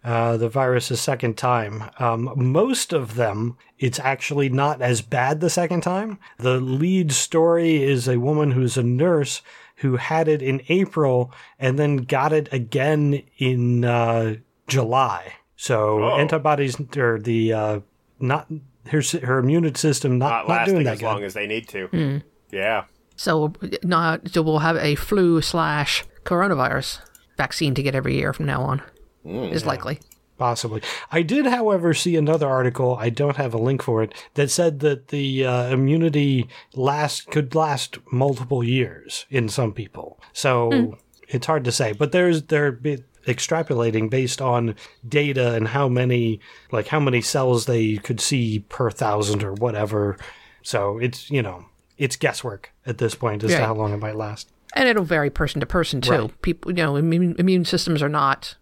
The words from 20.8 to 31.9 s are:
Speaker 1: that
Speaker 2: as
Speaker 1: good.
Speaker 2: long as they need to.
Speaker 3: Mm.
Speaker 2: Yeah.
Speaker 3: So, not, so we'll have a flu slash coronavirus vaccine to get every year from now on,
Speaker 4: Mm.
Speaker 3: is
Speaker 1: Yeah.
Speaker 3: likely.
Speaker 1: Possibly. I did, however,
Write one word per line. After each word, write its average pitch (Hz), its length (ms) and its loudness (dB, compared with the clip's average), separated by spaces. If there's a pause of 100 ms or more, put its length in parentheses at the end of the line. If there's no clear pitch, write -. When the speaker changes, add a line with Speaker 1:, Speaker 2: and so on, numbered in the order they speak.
Speaker 1:
that 117 100 0
Speaker 2:
as 101 60 -8
Speaker 1:
good. 113 60 -4
Speaker 2:
long 104 180 -2
as 92 100 -10
they 104 120 -4
need 110 220 -6
to. 95 200 -8
Speaker 3:
Mm. 147 340 -2 (280)
Speaker 2:
Yeah. 101 340 -2 (320)
Speaker 3:
So, 160 360 0 (300)
not, 170 480 0
so 170 120 2
we'll 156 180 2
have 165 160 2
a 147 180 0
flu 175 480 2
slash 151 640 -2 (200)
coronavirus 156 760 0 (360)
vaccine 139 380 -2
to 135 80 -2
get 135 120 -2
every 131 200 0
year 143 180 0
from 156 140 -4
now 135 160 -2
on, 139 200 -2 (440)
Speaker 4:
Mm. 190 260 -6
Speaker 3:
is 160 100 -2
Speaker 1:
Yeah. 151 60 -4
Speaker 3:
likely. 135 320 -6 (380)
Speaker 1:
Possibly. 117 440 -4 (280)
I 170 120 2
did, 262 240 2
however, 208 480 2